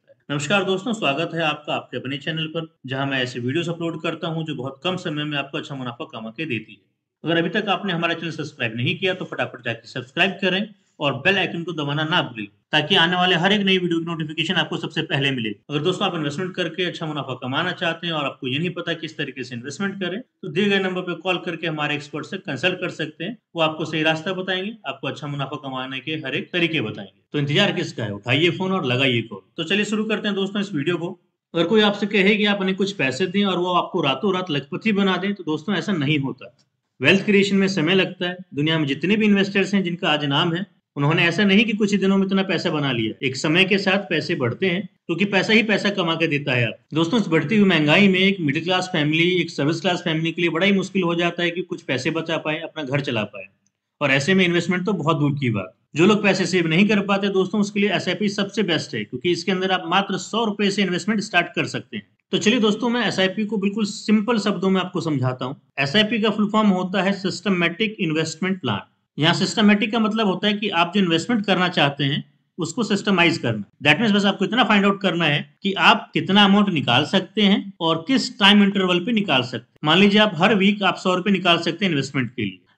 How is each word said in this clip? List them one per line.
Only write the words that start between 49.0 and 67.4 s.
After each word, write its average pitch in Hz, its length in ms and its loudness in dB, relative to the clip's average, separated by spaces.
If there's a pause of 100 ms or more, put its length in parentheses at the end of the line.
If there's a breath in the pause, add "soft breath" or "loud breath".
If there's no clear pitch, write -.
एक 170 180 0
service 156 300 -2
class 180 200 0
family 160 320 -2
के 175 100 -4
लिए 170 80 2
बड़ा 170 160 0
ही 202 60 4
मुश्किल 190 300 0
हो 170 120 0
जाता 170 280 0
है 170 80 0
कि 175 120 -4
कुछ 180 200 -10
पैसे 131 280 -2
बचा 160 280 -2
पाए, 156 220 -4
अपना 156 220 -10
घर 139 180 -2
चला 123 240 -2
पाए। 101 220 -12 (540)
और 143 100 2
ऐसे 139 240 2
में 190 100 4
investment 175 420 0
तो 214 80 0
बहुत 156 240 0
दूर 147 140 2
की 139 180 -2
बात। 95 240 -4 (220)
जो 165 100 6
लोग 208 160 4
पैसे 190 240 2
save 175 200 0
नहीं 175 220 4
कर 208 140 2
पाते 202 280 0
दोस्तों, 190 300 0
उसके 202 200 -2
लिए 202 120 2
एसआईपी 180 380 -2
सबसे 202 340 -4
best 160 300 -2
है, 107 100 -4
क्योंकि 123 260 -4
इसके 175 220 0
अंदर 185 180 0
आप 175 160 -2
मात्र 190 320 0
सौ 226 260 -4
रुपए 208 260 0
से 208 120 0
इन्वेस्टमेंट 185 400 -2
start 170 320 0
कर 151 140 0
सकते 120 280 -8
हैं। 101 100 -12 (260)
तो 190 60 2
चलिए 214 220 4
दोस्तों, 214 280 2
मैं 233 180 0
एसआईपी 190 380 0
को 214 140 -4
बिल्कुल 202 280 -2
simple 214 540 0
शब्दों 190 300 0
में 185 100 4
आपको 180 200 -4
समझाता 131 440 -2
हूँ। 131 160 -8 (200)
एसआईपी 208 400 2
का 220 100 2
फुल 208 200 0
form 214 200 4
होता 185 320 0
है 196 120 2
सिस्टमैटिक 185 840 -2